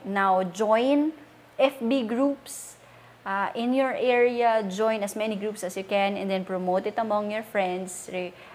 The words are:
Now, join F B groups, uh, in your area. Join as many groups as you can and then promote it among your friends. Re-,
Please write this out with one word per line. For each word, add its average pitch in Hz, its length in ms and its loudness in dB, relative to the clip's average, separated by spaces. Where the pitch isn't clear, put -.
Now, 196 360 2
join 226 680 2
F 269 260 4
B 254 180 2
groups, 262 760 -4
uh, 196 280 -2
in 240 200 0
your 262 180 2
area. 240 720 4
Join 214 380 0
as 202 120 -6
many 220 220 -2
groups 208 260 -6
as 185 140 -6
you 190 80 -6
can 196 320 0
and 196 140 -4
then 185 160 -2
promote 185 400 0
it 208 100 -4
among 208 340 -2
your 220 140 -4
friends. 185 680 -4
Re-, 180 220 -6